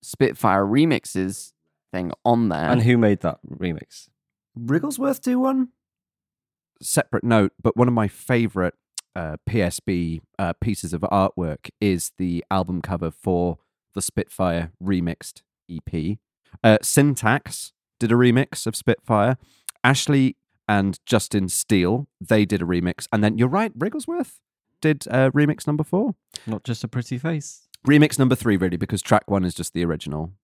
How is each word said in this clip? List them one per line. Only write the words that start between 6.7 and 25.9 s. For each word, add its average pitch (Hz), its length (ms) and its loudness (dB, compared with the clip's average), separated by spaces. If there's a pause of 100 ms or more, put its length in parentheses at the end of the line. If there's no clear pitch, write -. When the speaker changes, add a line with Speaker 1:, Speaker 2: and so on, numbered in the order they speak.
Speaker 3:
Separate - 420 -2
note, 113 380 4
but - 160 0
one 123 100 6
of 123 60 2
my 110 160 0
favourite, 98 640 -2 (420)
uh, 78 300 -8
P 104 160 0
S 87 180 -2
B, 82 420 -4 (160)
uh, 87 240 -4
pieces 98 320 -6
of 82 80 -4
artwork 92 680 -2 (120)
is 95 360 0
the 87 340 -4
album 92 300 -2
cover 85 280 -4
for 87 480 -2 (380)
the 101 60 -6
Spitfire 85 680 -4 (120)
remixed 90 580 -4 (260)
E 85 160 -12
P. 87 360 -6 (440)
Uh, 110 180 8
Syntax - 920 0 (260)
did 113 120 0
a 117 40 6
remix 123 520 2
of 110 80 -6
Spitfire. 120 640 0 (460)
Ashley 135 520 2 (320)
and 98 380 2
Justin 101 440 0
Steele, 107 580 0 (140)
they 104 240 2
did 95 160 -2
a 87 40 -2
remix. 87 460 -2
And 107 120 0
then, 107 140 2
you're 120 100 2
right, 185 300 -2
Wrigglesworth 269 640 -6 (420)
did, 151 280 0
uh, 131 220 2
remix 147 340 0
number 151 180 -2
four. 202 320 -2 (300)